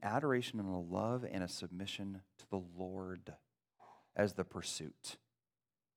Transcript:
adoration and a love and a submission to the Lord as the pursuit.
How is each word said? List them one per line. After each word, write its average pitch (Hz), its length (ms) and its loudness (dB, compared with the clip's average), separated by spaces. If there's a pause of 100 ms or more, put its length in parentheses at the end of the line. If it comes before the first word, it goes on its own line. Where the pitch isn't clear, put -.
adoration 123 560 4
and 98 100 0
a 92 100 2
love 101 520 2
and 92 140 0
a 87 40 0
submission 95 760 -6 (160)
to - 120 -20
the 98 120 0 (140)
Lord 92 580 -6 (840)
as 101 160 6
the 90 120 0
pursuit. - 760 -6 (800)